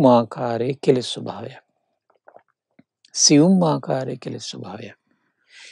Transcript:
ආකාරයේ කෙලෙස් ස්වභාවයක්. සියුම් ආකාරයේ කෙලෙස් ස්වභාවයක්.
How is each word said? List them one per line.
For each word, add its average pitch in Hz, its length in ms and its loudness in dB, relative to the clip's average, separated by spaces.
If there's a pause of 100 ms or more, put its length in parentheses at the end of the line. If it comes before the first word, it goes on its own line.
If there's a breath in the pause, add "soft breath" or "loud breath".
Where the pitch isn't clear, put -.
ආකාරයේ 123 720 2
කෙලෙස් 127 340 0
ස්වභාවයක්. - 520 -12 (1500)
සියුම් 165 460 4
ආකාරයේ 139 560 -2
කෙලෙස් 117 280 -12
ස්වභාවයක්. 101 500 -14 (760 soft breath)